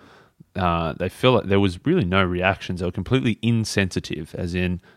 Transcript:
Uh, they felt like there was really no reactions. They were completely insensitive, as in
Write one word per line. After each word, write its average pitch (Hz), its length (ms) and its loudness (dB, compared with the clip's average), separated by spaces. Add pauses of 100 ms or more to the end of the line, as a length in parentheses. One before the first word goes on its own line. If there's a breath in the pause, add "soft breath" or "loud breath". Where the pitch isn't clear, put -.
(560 soft breath)
Uh, 85 380 0
they 90 140 -4
felt 127 260 4
like 107 140 2
there 98 120 4
was 92 240 0
really 160 200 2
no 92 200 2
reactions. 90 560 0
They 92 60 -2
were 92 60 -2
completely 123 500 -2
insensitive, 101 960 -2
as 90 180 -4
in 90 260 0 (160 soft breath)